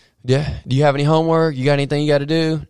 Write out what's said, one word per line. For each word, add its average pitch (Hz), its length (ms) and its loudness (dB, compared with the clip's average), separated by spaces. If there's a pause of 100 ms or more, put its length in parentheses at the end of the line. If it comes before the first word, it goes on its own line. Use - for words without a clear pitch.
(240)
"Yeah, 139 260 -2 (160)
do 123 80 -2
you 139 100 2
have 143 100 2
any 143 100 -2
homework? 160 500 2
You 127 120 -4
got 143 80 4
anything 143 280 -2
you 147 80 0
gotta 143 160 2
do?" 160 440 -2